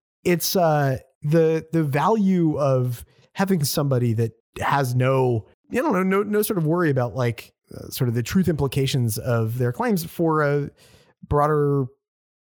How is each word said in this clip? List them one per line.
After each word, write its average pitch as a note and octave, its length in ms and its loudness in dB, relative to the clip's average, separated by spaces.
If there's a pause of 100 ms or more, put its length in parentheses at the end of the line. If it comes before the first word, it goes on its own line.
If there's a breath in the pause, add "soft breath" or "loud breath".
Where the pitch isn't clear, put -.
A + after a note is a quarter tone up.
(240)
it's, F3+ 320 0
uh, D3 420 2 (260)
the, D#3+ 480 2
the E3 120 2
value E3+ 760 2
of B2+ 460 0 (280 soft breath)
having F#3+ 300 0
somebody B2+ 500 0
that A2+ 200 -2 (260)
has C3+ 340 -2
no, B2+ 540 0 (240 soft breath)
I - 60 -4
don't C#4+ 160 0
know, F#3 100 0
no, F#3+ 200 2
no G#3 200 -2
sort G#3 140 -2
of D#3+ 100 -2
worry E3 220 2
about, B2 260 -2
like, A#2+ 380 -4 (200)
uh, - 160 -16
sort - 180 -2
of A#2 60 0
the A#2+ 100 0
truth F#3 260 0
implications C3+ 680 0
of A#2 400 -2
their B2 140 0
claims G#3 320 -2
for E3 400 0
a C#3+ 260 -2 (580 soft breath)
broader, D3 580 2 (640)